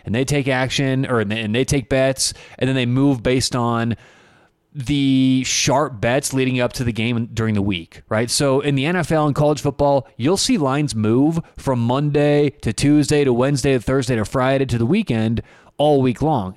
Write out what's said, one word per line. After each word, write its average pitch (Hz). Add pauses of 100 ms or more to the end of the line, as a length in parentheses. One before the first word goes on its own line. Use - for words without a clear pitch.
and 98
they 127
take 139
action, 131
or, 123
and 101
they, 113
and 107
they 127
take 135
bets, 135 (260)
and 127
then 131
they 127
move 131
based 127
on 117 (800)
the 131
sharp 135
bets 120
leading 127
up 123
to 131
the 110
game 117
during 110
the 101
week, 95
right? 117
So 139
in 143
the 135
N 175
F 165
L 156
and 143
college 147
football, 143
you'll 160
see -
lines 139
move 123 (200)
from 127
Monday 147 (140)
to 117
Tuesday 147
to 131
Wednesday 135
to 123
Thursday 131
to 107
Friday 135
to 120
the 113
weekend 117 (340)
all 147
week 131
long. 117